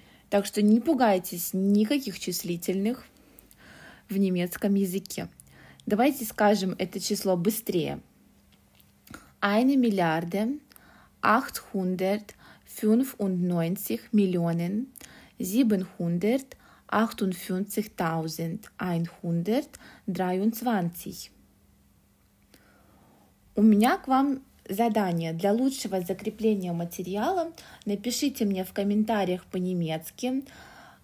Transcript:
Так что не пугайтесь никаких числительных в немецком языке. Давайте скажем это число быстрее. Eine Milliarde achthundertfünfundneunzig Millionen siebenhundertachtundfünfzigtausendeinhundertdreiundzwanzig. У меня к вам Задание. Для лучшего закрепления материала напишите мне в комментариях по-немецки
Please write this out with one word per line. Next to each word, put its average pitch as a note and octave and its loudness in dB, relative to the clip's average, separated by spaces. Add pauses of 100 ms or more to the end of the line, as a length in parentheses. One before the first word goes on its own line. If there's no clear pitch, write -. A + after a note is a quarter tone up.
(300)
Так G3+ 2
что G#3 0
не G#3+ 8
пугайтесь G#3+ 0
никаких G#3 2
числительных F#3+ -4 (1000)
в F#3+ -6
немецком F#3+ 0
языке. F#3+ -4 (560)
Давайте B3 2
скажем G3+ 2
это F#3 -4
число G3 0
быстрее. E3+ -2 (1400)
Eine A#3 4
Milliarde G3 2 (600)
achthundertfünfundneunzig G3 -2
Millionen F3+ 0 (480)
siebenhundertachtundfünfzigtausendeinhundertdreiundzwanzig. F#3 -2 (2250)
У G#3 4
меня A3 6
к - -14
вам C4+ 2 (260)
Задание. G3 0
Для F#3 0
лучшего A3+ -2
закрепления F#3 -2
материала G3+ -4 (340)
напишите A3+ -2
мне F#3+ 0
в - -12
комментариях G3+ 0
по-немецки F3+ -4 (600)